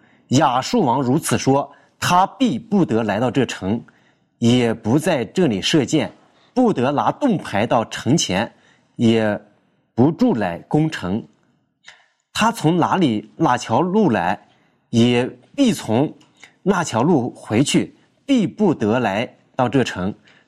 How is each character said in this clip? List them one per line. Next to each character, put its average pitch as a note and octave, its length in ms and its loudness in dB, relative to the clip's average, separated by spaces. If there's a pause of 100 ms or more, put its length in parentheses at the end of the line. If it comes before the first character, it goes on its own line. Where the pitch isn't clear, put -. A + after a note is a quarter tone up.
(280)
亚 C3 320 2
述 G#3+ 240 0
王 C#3+ 180 0
如 B2+ 160 0
此 - 180 -2
说， C3+ 340 0 (280)
他 F3+ 280 2
必 F#3+ 320 -2
不 G3 260 0
得 A2+ 180 0
来 G2+ 160 -2
到 B2 120 -2
这 B2+ 140 0
城， A2 380 -4 (560)
也 A#2+ 340 2
不 A2 260 0
在 D3+ 260 -2
这 F3+ 220 0
里 G#2 140 0
射 C#3 240 0
箭， B2 280 -2 (420)
不 A#3+ 180 2
得 C3 200 0
拿 A#2+ 180 0
盾 A3+ 260 -2
牌 G#2+ 300 -4
到 A#2 180 0
城 - 320 -2
前， G2+ 360 -2 (440)
也 A2 440 2 (540)
不 C3+ 180 2
住 A3+ 220 0
来 F#2 240 -4 (100)
攻 D#3 200 0
城。 G2 360 -6 (1080)
他 A3 180 0
从 F3+ 260 0
哪 C3+ 200 0
里， B2 400 0
哪 C#3 200 0
条 A#2 240 -2
路 F3+ 300 0
来， F#2+ 380 -2 (420)
也 A#2+ 340 2 (300)
必 C4 180 2
从 B2 400 -2 (500)
那 F#3 200 0
条 A#2 200 -2
路 C#3+ 280 0
回 - 320 -2
去， B2+ 320 -2 (320)
必 B3+ 180 2
不 F3+ 300 0
得 A2+ 240 0
来 A2+ 380 -4 (180)
到 B2 140 0
这 B2+ 160 2
城。” F#2+ 280 -6 (360)